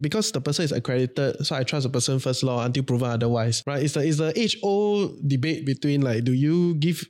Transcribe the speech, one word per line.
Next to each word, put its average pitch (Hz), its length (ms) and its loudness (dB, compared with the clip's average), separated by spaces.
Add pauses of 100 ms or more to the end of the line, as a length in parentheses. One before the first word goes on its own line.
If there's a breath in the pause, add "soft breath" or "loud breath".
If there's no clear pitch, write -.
because 208 320 -2
the 135 80 -2
person 147 240 -2
is 143 80 0
accredited, 127 720 0
so 156 100 -4
I 135 100 -2
trust 143 180 -2
the 131 80 0
person 131 280 0
first 127 240 -2
lor 123 220 0
until 127 180 0
proven 123 280 0
otherwise, 117 560 0
right? 139 160 -2
It's 147 100 0
the, 135 160 0
it's 151 80 2
the 156 240 0
age-old 208 880 0
debate 143 380 0
between, 143 340 0
like, 117 240 2
do 127 80 2
you 165 440 2
give, 156 340 0